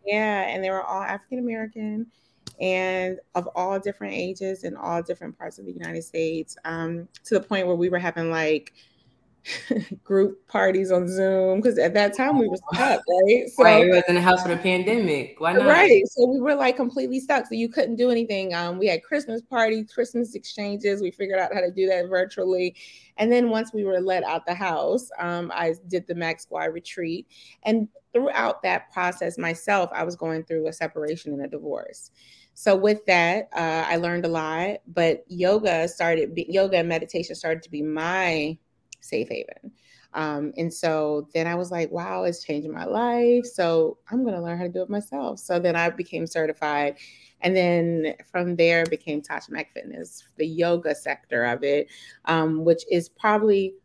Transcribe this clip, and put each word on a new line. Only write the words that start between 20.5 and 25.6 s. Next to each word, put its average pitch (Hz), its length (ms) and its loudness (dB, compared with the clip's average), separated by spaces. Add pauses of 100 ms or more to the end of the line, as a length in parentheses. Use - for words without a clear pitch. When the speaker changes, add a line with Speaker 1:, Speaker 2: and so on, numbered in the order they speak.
Speaker 1:
We 180 80 -4
figured 190 280 -4
out 180 140 -2
how 196 80 -2
to 180 100 0
do 190 180 0
that 180 200 0
virtually. 185 680 -2 (440)
And 220 120 0
then 240 200 4
once 220 240 -2
we 208 100 -2
were 185 160 0
let 185 240 0
out - 220 -4
the 175 80 -4
house, 180 640 -2
um, 175 360 -6
I 165 200 -2 (140)